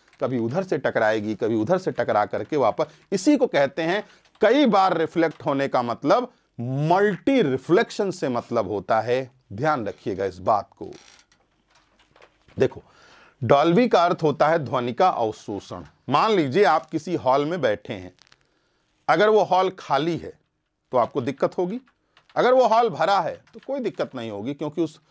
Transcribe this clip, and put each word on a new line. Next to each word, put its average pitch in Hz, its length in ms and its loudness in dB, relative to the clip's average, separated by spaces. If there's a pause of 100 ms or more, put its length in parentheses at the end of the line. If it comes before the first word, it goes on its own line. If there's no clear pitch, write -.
(220)
कभी 127 180 -2
उधर 127 240 -2
से 175 140 -2
टकराएगी, 110 580 0
कभी 113 200 -2
उधर 113 220 0
से 175 140 -6
टकरा 117 340 0
करके 107 320 -6
वापस, 131 300 0 (240)
इसी 285 260 2
को 220 100 0
कहते 139 360 0
हैं 403 200 -2 (380)
कई 262 260 6
बार 190 300 2
रिफ्लेक्ट 165 480 -2
होने 139 220 0
का 127 160 0
मतलब 151 480 0 (280)
मल्टी 175 840 0
रिफ्लेक्शन 185 680 0
से - 180 -4
मतलब 117 380 -2
होता 104 340 -2
है। 123 280 -2 (240)
ध्यान 131 340 -2
रखिएगा 98 380 -6
इस 90 140 -8
बात 101 340 0
को। - 180 -14 (1700)
देखो, - 240 0 (600)
डॉल्बी 165 460 4
का 185 180 4
अर्थ 175 180 -2
होता 151 240 2
है 165 120 2
ध्वनि 123 340 -4
का 185 160 2
अवशोषण। 104 760 -6 (260)
मान 170 220 2
लीजिए 170 340 2
आप 160 200 2
किसी 160 300 -6
हॉल 131 300 0
में 170 160 -4
बैठे 113 320 -2
हैं, 92 200 -14 (920)
अगर 170 220 4
वो 214 140 4
हॉल 180 360 0
खाली 156 380 -2
है - 160 -14 (580)
तो 127 60 0
आपको 120 240 0
दिक्कत 135 360 -4
होगी, 196 220 -4 (560)
अगर 226 180 4
वो 262 140 6
हॉल 220 220 2
भरा 170 300 0
है 131 160 -4 (180)
तो 226 140 -20
कोई 277 120 -6
दिक्कत 175 360 -6
नहीं 117 160 -8
होगी, 107 220 -8
क्योंकि 151 280 -6
उस 156 180 -6 (120)